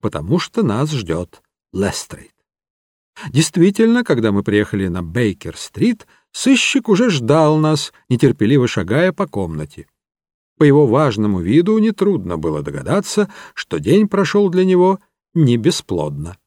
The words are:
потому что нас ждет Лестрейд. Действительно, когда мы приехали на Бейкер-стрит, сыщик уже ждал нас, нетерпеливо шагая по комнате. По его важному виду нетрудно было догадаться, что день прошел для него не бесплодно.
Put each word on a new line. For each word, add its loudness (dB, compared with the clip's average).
потому -4
что -4
нас -2
ждет -6
Лестрейд. -6
Действительно, 2
когда 0
мы 0
приехали 0
на -4
Бейкер-стрит, -4
сыщик 0
уже 2
ждал 2
нас, -2
нетерпеливо 2
шагая -2
по -6
комнате. -8
По 4
его 6
важному 0
виду 2
нетрудно -2
было -4
догадаться, -4
что -8
день 2
прошел 0
для 0
него 2
не 4
бесплодно. -4